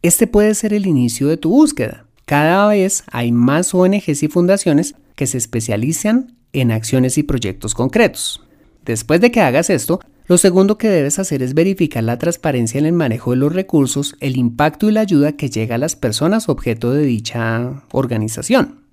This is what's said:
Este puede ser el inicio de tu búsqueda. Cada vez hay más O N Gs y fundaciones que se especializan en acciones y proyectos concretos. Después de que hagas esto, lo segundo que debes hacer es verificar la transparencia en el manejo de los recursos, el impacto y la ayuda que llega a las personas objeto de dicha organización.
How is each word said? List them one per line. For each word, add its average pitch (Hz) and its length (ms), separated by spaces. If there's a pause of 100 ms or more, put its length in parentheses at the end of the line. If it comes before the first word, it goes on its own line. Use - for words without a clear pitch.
Este 175 240
puede 214 280
ser 214 200
el 202 120
inicio 135 420
de 160 100
tu 160 120
búsqueda. 294 540 (220)
Cada 165 420
vez 196 420
hay 120 220
más 135 420
O 180 120
N 202 120
Gs 151 260
y 147 40
fundaciones 175 680 (200)
que 131 120
se 127 120
especializan 123 960 (160)
en 123 180
acciones 127 460
y 151 60
proyectos 113 520
concretos. - 680 (420)
Después 117 360
de 233 100
que 233 100
hagas 156 300
esto, 175 300 (260)
lo 180 120
segundo 196 400
que 220 100
debes 147 300
hacer 160 240
es 127 120
verificar 165 500
la 117 140
transparencia 135 600
en 151 80
el 170 60
manejo 123 380
de 123 80
los 147 160
recursos, 143 680
el 131 160
impacto 139 520
y 214 40
la 214 80
ayuda 151 320
que 143 180
llega 110 240
a 117 40
las 151 180
personas 170 520
objeto 120 440
de 147 120
dicha 117 840
organización. 120 1040